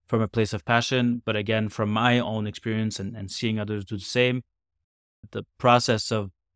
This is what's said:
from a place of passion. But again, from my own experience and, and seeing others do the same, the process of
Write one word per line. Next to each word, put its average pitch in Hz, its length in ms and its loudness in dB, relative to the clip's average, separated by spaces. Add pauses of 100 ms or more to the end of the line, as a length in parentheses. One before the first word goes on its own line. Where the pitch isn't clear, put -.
from 113 140 2
a 107 80 0
place 110 240 0
of 107 120 -8
passion. 120 600 2
But 107 120 -2
again, 110 320 0
from 104 220 -2
my 120 280 4
own 107 280 -2
experience 110 540 -4
and, 98 160 -8
and 98 140 -10
seeing 110 280 -2
others 104 260 -4
do 110 120 -8
the 95 80 -10
same, 123 380 0 (880)
the 107 140 -8 (140)
process 120 540 4
of 104 180 -4 (260)